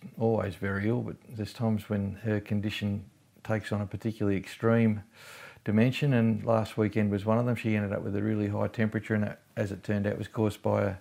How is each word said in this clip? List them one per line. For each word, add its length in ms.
always 380
very 320
ill, 140
but 160
there's 240
times 380
when 340
her 160
condition 640
takes 300
on 80
a 40
particularly 520
extreme 680
dimension, 480
and 320
last 320
weekend 340
was 140
one 120
of 80
them. 80
She 220
ended 160
up 100
with 140
a 80
really 240
high 220
temperature, 440
and 120
that, 140
as 160
it 100
turned 240
out, 100
was 120
caused 340
by 200
a, 180